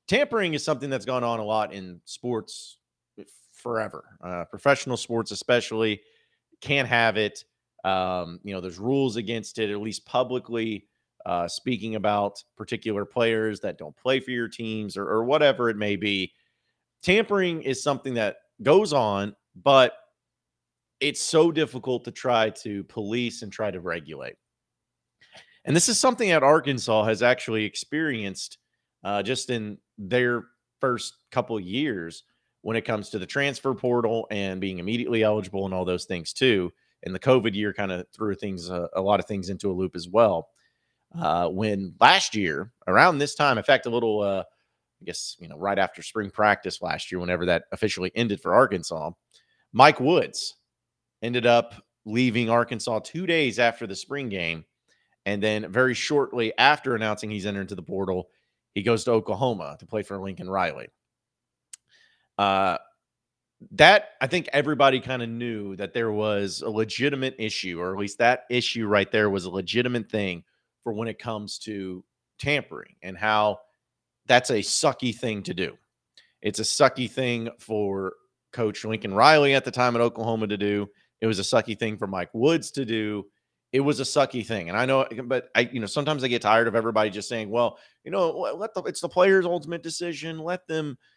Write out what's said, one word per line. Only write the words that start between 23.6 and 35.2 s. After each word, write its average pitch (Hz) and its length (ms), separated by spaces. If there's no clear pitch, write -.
to 92 80
regulate. 78 560
And 143 100
this - 140
is 226 100
something 240 300
that 160 140
Arkansas 135 600
has 110 180
actually 117 420
experienced, 113 920
uh, 101 200
just 123 280
in 107 280
their 120 480
first 123 360
couple 117 280
years 95 640
when 110 160
it 113 80
comes 107 240
to 107 100
the 92 80
transfer 139 460
portal 117 560
and 98 320
being 95 160
immediately 113 460